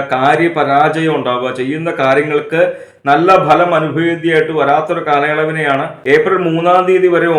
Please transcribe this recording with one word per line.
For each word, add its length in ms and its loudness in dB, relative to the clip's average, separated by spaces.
കാര്യപരാജയം 1040 0
ഉണ്ടാവുക, 320 -4
ചെയ്യുന്ന 300 -6
കാര്യങ്ങൾക്ക് 580 0
നല്ല 280 4
ഫലം 300 2
അനുഭവേദ്യമായിട്ട് 840 -2
വരാത്തൊരു 480 0
കാലയളവിനെയാണ് 760 0
ഏപ്രിൽ 220 2
മൂന്നാം 400 2
തീയതി 260 4
വരെ 260 2